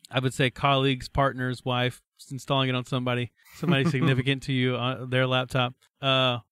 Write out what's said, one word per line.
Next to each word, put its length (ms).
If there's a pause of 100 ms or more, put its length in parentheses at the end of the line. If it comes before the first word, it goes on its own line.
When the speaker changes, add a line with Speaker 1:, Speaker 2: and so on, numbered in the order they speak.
(100)
Speaker 1:
I 100
would 140
say 160
colleagues, 580
partners, 580
wife, 340 (300)
installing 400
it 40
on 120
somebody, 460 (240)
somebody 280
Speaker 2:
<laughs> 60
Speaker 1:
significant 540
to 80
you 240
on 340
their 160
laptop. 480 (260)
Uh, 380 (140)